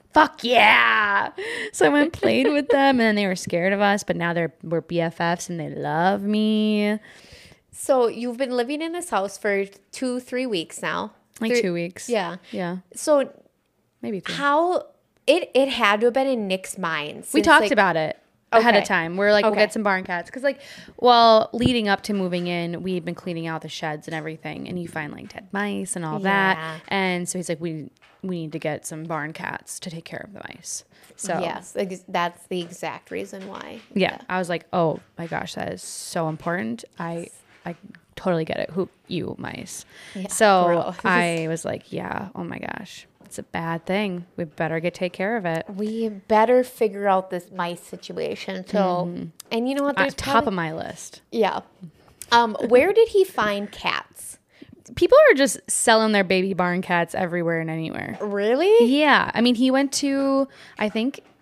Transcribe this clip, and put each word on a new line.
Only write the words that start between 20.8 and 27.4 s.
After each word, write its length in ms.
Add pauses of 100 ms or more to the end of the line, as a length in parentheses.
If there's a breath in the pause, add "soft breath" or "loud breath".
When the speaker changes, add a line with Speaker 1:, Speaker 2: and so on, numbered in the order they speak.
Speaker 1:
well, 560
leading 340
up 140
to 100
moving 360
in, 340
we 120
had 100
been 100
cleaning 320
out 160
the 80
sheds 360
and 80
everything, 540
and 120
you 80
find, 240
like, 200
dead 200
mice 440
and 80
all 160
that. 380
Speaker 2:
Yeah. 180 (120)
Speaker 1:
And 400
so 100
he's 100